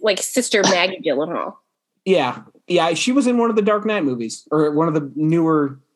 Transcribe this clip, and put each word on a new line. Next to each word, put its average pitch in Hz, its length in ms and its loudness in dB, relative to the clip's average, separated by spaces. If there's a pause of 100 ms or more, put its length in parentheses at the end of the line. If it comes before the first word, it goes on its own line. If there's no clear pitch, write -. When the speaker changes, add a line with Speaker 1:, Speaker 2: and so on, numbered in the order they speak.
Speaker 1:
like, 208 180 0
sister - 440 -2
Maggie 185 400 0
Gyllenhaal. 151 500 -4 (500)
Speaker 2:
Yeah, 151 380 0 (260)
yeah, 175 240 2
she 170 180 -2
was 254 160 2
in 247 120 2
one 233 100 2
of 220 80 0
the 214 60 2
Dark 208 240 0
Knight 208 180 0
movies 117 480 -6
or 151 200 2
one 160 140 2
of 165 60 0
the 147 240 -2
newer 156 640 2 (140)